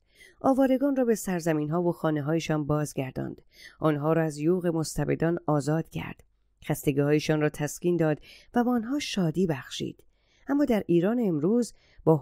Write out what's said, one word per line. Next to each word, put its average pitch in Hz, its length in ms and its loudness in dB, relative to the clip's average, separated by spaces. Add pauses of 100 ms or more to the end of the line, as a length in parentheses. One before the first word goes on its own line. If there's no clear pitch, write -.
(420)
آوارگان 262 540 2
را 254 100 0
به 226 100 2
سرزمین‌ها 165 680 -2
و 175 80 0
خانه‌هایشان 156 720 -2
بازگرداند. 139 760 -6 (380)
آنها 151 340 0
را 160 100 2
از 151 140 -4
یوغ 170 300 0
مستبدان 156 800 0
آزاد 151 420 0
کرد. - 340 -12 (420)
خستگی‌هایشان 147 760 2
را 151 80 2
تسکین 170 480 -2
داد 156 220 0 (340)
و 240 100 2
به 233 60 -2
آنها 247 300 -2
شادی 180 480 0
بخشید. - 560 -8 (440)
اما 285 180 2
در 214 220 2
ایران 180 320 2
امروز 202 540 0 (300)
با 156 180 6